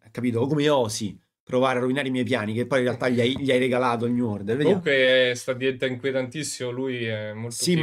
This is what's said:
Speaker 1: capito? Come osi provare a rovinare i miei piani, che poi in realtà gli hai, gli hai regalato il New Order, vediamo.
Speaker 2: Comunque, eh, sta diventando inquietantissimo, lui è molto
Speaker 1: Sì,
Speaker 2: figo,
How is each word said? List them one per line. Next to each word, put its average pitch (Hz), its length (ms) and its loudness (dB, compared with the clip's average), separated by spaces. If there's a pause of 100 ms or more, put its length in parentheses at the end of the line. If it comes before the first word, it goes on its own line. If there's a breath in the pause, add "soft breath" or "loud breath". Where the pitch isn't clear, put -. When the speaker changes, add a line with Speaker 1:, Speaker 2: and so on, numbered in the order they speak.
(100)
Speaker 1:
capito? 120 360 -2
Come 147 220 2
osi 110 500 0 (240)
provare 127 360 0
a - 40 -2
rovinare 131 260 -2
i - 20 -4
miei 127 140 0
piani, 110 280 -2
che 120 140 -2
poi 131 140 2
in 123 40 2
realtà 123 240 0
gli 120 120 2
hai, 123 180 2
gli 135 120 0
hai 127 80 4
regalato 123 460 0
il 120 80 0
New 120 160 0
Order, 101 280 -2
vediamo. 180 240 4
Speaker 2:
Comunque, 131 500 4
eh, 123 40 -2
sta 123 200 -4
diventando 131 400 -2
inquietantissimo, 127 760 -4
lui 123 360 -4
è 107 260 -6
molto 113 240 -8
Speaker 1:
Sì, - 160 0
Speaker 2:
figo, 160 100 4